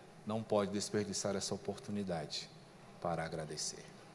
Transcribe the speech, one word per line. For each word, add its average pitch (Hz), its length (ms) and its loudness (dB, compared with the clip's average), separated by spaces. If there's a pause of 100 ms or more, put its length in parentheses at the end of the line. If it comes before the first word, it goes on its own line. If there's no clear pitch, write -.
(260)
não 110 160 2
pode 101 300 6
desperdiçar 101 640 2
essa 95 180 0
oportunidade 101 960 -2 (520)
para 85 240 2
agradecer. 80 580 -2 (300)